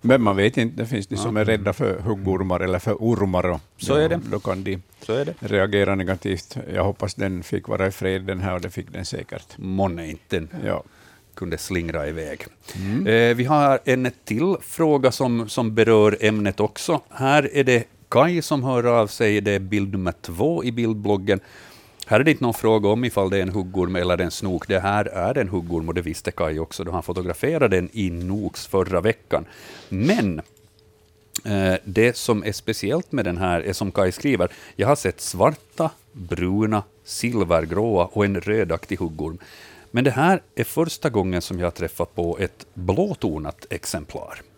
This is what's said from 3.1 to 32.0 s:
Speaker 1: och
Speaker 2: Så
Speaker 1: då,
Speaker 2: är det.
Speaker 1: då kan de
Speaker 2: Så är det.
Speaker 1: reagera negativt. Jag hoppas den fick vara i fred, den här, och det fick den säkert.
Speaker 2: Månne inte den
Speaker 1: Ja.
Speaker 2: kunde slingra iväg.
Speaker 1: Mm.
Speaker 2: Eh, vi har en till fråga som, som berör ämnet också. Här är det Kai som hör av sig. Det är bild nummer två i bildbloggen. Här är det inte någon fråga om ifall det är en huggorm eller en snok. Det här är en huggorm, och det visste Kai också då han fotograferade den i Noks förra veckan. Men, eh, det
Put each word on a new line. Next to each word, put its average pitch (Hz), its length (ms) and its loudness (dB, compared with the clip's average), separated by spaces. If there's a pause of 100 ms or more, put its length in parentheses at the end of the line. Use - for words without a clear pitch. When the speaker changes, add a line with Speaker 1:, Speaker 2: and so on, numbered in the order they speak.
Speaker 1:
och 82 100 -2 (180)
Speaker 2:
Så - 160 -2
Speaker 1:
då, 147 60 4
Speaker 2:
är 160 100 2
det. 170 120 -2 (100)
Speaker 1:
då 101 80 -2
kan 95 240 -4
de 95 180 -6 (200)
Speaker 2:
Så 110 120 -4
är 139 120 -2
det. 170 140 -8
Speaker 1:
reagera 98 560 2
negativt. 92 640 -4 (160)
Jag 90 100 0
hoppas 95 300 -2
den 92 300 -4
fick - 240 -6
vara 98 200 0
i 98 40 0
fred, 95 300 -4
den 95 180 -6
här, 92 160 -2
och 87 60 -4
det 90 80 -8
fick 90 240 -12
den 90 120 -8
säkert. - 520 -12
Speaker 2:
Månne 95 520 -2
inte 80 300 -6
den 80 100 -8 (160)
Speaker 1:
Ja. 92 180 -4 (520)
Speaker 2:
kunde 85 220 -6
slingra 82 500 -4
iväg. 78 380 -10 (300)
Speaker 1:
Mm. 101 320 -2
Speaker 2:
Eh, 117 280 4
vi 123 80 0
har 143 420 4
en 127 260 2 (120)
till 160 380 0
fråga 147 500 2
som, 117 380 0
som 113 260 -2
berör 107 460 8
ämnet 107 380 2
också. 139 500 0
Här 139 460 2
är 143 80 4
det 123 200 4 (260)
Kai 165 320 4
som 139 220 -2
hör 127 200 2
av 117 240 4
sig. 107 340 2
Det 101 100 0
är 98 80 2
bild 98 320 0
nummer 92 300 -2
två 127 420 -2
i 123 80 -2
bildbloggen. 104 680 0 (680)
Här 110 120 4
är 135 40 4
det 156 80 6
inte - 120 2
någon 117 100 2
fråga 110 360 4
om 117 160 2
ifall 101 240 0
det 98 80 2
är 95 40 2
en 92 80 -2
huggorm 92 460 -2
eller 87 220 2
en 87 140 -2
snok. 92 360 -4
Det 95 120 2
här 101 260 0
är 98 320 -2
en 104 120 0
huggorm, 85 380 -2
och 80 60 -4
det 90 80 0
visste 82 300 -6
Kai 78 280 -2
också 80 240 -8
då 85 80 -6
han 87 120 -4
fotograferade 98 720 0
den 90 160 -2
i 98 160 -2
Noks 90 580 -6
förra 90 340 0
veckan. 87 440 -2 (440)
Men, 101 520 0 (1040)
eh, 98 280 2 (100)
det 107 340 2